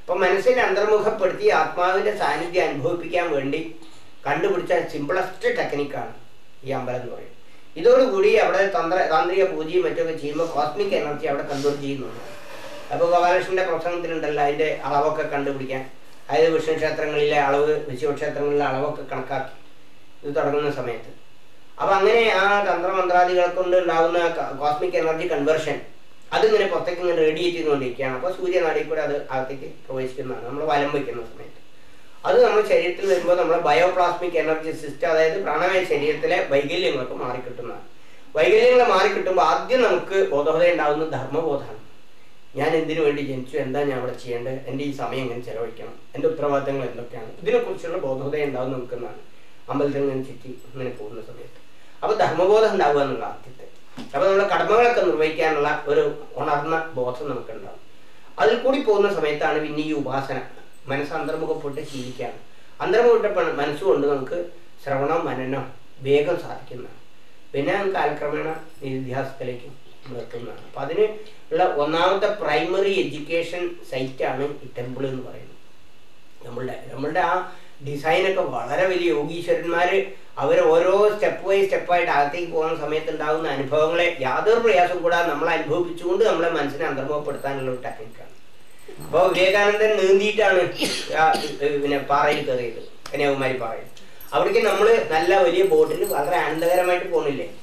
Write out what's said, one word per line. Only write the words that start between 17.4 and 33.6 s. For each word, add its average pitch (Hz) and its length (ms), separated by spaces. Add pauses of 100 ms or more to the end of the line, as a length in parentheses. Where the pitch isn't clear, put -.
അളവ്, 143 600
ശിവക്ഷേത്രങ്ങളിലെ 143 640
അളവൊക്കെ 139 380
കണക്കാക്കി 131 540 (680)
ഇത് 143 100
തുടങ്ങുന്ന 147 340
സമയത്ത്. 123 520 (580)
അപ്പൊ 196 140
അങ്ങനെ 220 360
ആ 196 440
തന്ത്രമന്ത്രാദികളെ 180 720
കൊണ്ട് 180 300
ഉണ്ടാകുന്ന 170 420
ക-, 165 420
കോസ്മിക് 147 360
എനർജി 160 320
കൺവേർഷൻ 147 520 (520)
അതിങ്ങനെ 214 340
പുറത്തേക്ക് 175 340
ഇങ്ങനെ 175 180
റേഡിയേറ്റ് 165 380
ചെയ്തുകൊണ്ടിരിക്കുകയാണ്. 135 580
അപ്പൊ 165 160
സൂര്യനാടിയിൽ 175 580
കൂടെ 156 120
അത് 143 300
അകത്തേക്ക് 131 340
പ്രവേശിക്കുന്നതാണ് 127 840
നമ്മൾ 143 180
വലം 143 280
വയ്ക്കുന്ന 139 300
സമയത്ത്. - 380 (680)
അത് - 180
നമ്മുടെ 208 240
ശരീരത്തിൽ 180 380
വരുമ്പോൾ 175 300
നമ്മുടെ 165 240